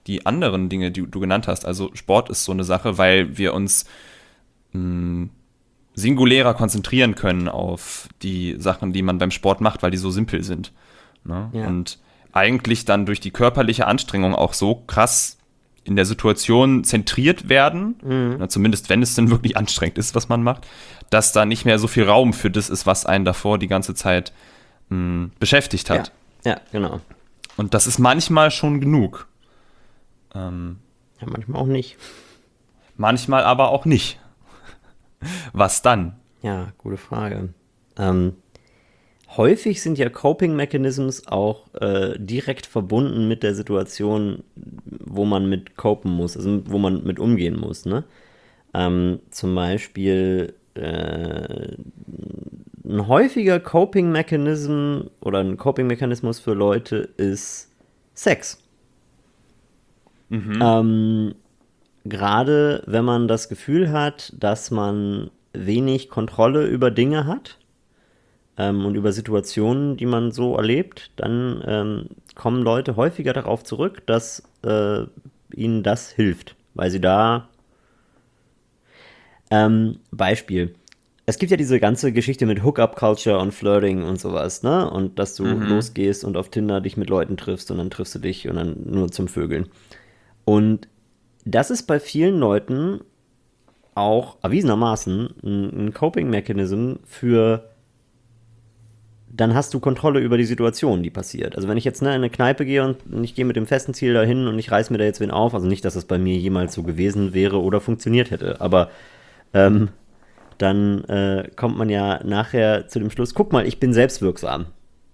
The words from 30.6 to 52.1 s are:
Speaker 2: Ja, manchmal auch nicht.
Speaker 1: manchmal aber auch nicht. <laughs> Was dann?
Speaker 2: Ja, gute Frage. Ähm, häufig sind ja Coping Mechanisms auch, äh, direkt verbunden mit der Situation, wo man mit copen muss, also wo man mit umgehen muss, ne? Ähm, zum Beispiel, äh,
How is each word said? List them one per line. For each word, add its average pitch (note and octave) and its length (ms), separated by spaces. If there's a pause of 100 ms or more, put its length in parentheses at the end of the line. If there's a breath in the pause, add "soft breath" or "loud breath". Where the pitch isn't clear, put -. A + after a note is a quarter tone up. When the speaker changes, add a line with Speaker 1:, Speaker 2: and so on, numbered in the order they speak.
Speaker 2:
Ja, A2+ 100
manchmal A2+ 320
auch C3 60
nicht. C3 300 (1000 loud breath)
Speaker 1:
manchmal B2 480
aber B2+ 280
auch C#3 140
nicht. - 340 (1040 soft breath)
<laughs> D#3 320
Was F#2+ 280
dann? G2+ 340 (260)
Speaker 2:
Ja, F#2+ 360
gute G2+ 180
Frage. G#2 540 (480)
Ähm, F#2 400 (960 soft breath)
häufig F#3+ 460
sind D#3+ 160
ja B2+ 120
Coping D#3+ 460
Mechanisms C3+ 720
auch, G#2 460
äh, G2 440
direkt A#2 480
verbunden A2 640
mit A2+ 160
der G#2 120
Situation, G#2 880 (120)
wo - 720
man G2 240
mit F#2+ 260
copen G#2 380
muss, F2 240
also G2 280
wo G2 120
man F#2+ 260
mit F#2 160
umgehen F2 400
muss, - 260
ne? A2+ 200 (680 soft breath)
Ähm, F2+ 460 (100)
zum F#2 260
Beispiel, F#2 960 (220)
äh, D#2+ 1000 (1120)